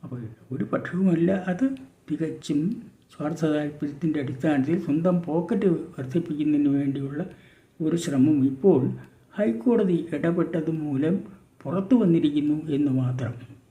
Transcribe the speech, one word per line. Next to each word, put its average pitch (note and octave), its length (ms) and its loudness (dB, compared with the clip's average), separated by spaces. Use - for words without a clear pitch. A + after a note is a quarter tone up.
അപ്പോൾ B2 180 -12
ഒരു C3+ 140 -4
പക്ഷവുമല്ല, F3+ 640 2
അത് F#3+ 200 0
തികച്ചും D#3 580 -4
സ്വാർത്ഥ D#3 380 -6
താല്പര്യത്തിൻ്റെ D3+ 760 -2
അടിസ്ഥാനത്തിൽ C#3 600 0
സ്വന്തം E3+ 420 2
പോക്കറ്റ് F3 460 0
വർദ്ധിപ്പിക്കുന്നതിന് D3 840 0
വേണ്ടിയുള്ള C#3 500 -2
ഒരു D#3+ 160 0
ശ്രമം D3 500 2
ഇപ്പോൾ C#3 340 4
ഹൈക്കോടതി G#3+ 680 2
ഇടപെട്ടത് E3 580 -2
മൂലം D3+ 440 0
പുറത്തു F#3+ 360 -2
വന്നിരിക്കുന്നു D3+ 600 4
എന്ന് C#3+ 200 2
മാത്രം. B2+ 420 -2